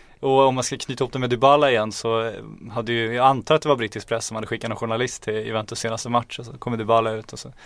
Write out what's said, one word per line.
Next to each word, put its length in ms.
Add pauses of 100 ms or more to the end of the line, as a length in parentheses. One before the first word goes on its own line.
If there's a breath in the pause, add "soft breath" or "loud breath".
(200 loud breath)
Och 260
om 80
man 100
ska 120
knyta 280
ihop 80
det 60
med 120
Dybala 400
igen 220
så 400 (400)
hade 200
ju, 220
jag 120
antar 280
att 80
det 60
var 80
brittisk 320
press 180
som 80
hade 120
skickat 240
någon 80
journalist 440
till 120
Juventus 440
senaste 300
match 300
och 60
så 80
kommer 240
Dybala 360
ut 200
och 60
så 140 (140 loud breath)